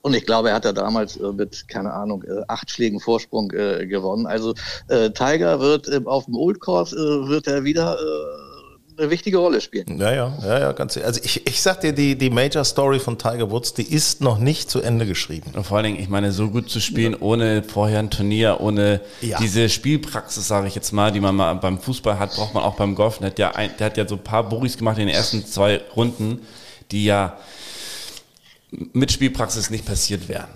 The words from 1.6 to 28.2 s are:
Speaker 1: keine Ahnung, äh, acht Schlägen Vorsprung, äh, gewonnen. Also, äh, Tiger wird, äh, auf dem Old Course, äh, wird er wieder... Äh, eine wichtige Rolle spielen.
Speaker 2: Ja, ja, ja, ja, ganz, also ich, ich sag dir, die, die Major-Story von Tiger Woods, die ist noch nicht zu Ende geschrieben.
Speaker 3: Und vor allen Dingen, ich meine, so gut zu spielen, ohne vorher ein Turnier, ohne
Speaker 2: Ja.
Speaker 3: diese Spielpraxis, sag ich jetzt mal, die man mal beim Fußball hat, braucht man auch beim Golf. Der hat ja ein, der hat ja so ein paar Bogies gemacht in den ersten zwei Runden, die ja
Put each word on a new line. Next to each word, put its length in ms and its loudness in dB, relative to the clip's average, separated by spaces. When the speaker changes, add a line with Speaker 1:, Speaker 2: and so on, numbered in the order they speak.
Speaker 1:
keine 220 -6
Ahnung, 300 -6
äh, 260 -6
acht 220 -8
Schlägen 300 0
Vorsprung, 520 -2
äh, 360 -2
gewonnen. 400 -2
Also, 260 -2
äh, 200 4
Tiger 500 2
wird, 280 2
äh, 180 0
auf 200 0
dem 100 -6
Old 240 2
Course, 360 -2
äh, 340 0
wird 180 0
er 160 0
wieder... 320 2
Äh, 560 -6
eine 120 0
wichtige 280 0
Rolle 240 4
spielen. 380 -6
Speaker 2:
Ja, 140 4
ja, 200 -2
ja, 160 2
ja, 140 2
ganz, 240 -4
also 260 -2
ich, 240 -2
ich 140 0
sag 200 2
dir, 120 2
die, 240 2
die 120 2
Major-Story 680 2
von 180 -2
Tiger 320 0
Woods, 240 -4
die 100 -2
ist 380 0
noch 160 4
nicht 320 0
zu 120 0
Ende 260 2
geschrieben. 480 -4
Speaker 3:
Und 100 -4
vor 120 0
allen 80 2
Dingen, 140 -2
ich 100 -6
meine, 240 2
so 160 0
gut 200 -2
zu 120 -2
spielen, 340 0
ohne 480 2
vorher 360 0
ein 120 -2
Turnier, 480 4
ohne 400 4
Speaker 2:
Ja. 180 -4
Speaker 3:
diese 300 4
Spielpraxis, 800 -2
sag 200 2
ich 80 -6
jetzt 160 -6
mal, 200 4
die 100 0
man 140 4
mal 200 2
beim 240 -2
Fußball 400 -2
hat, 160 -2
braucht 180 -4
man 100 0
auch 120 0
beim 180 0
Golf. 260 2
Der 80 -4
hat 120 -4
ja 160 2
ein, 240 -2
der 80 0
hat 100 -2
ja 100 0
so 80 -4
ein 80 -10
paar 240 0
Bogies 300 -2
gemacht 220 2
in 80 2
den 80 2
ersten 300 0
zwei 360 2
Runden, 460 0
die 140 0
ja 320 2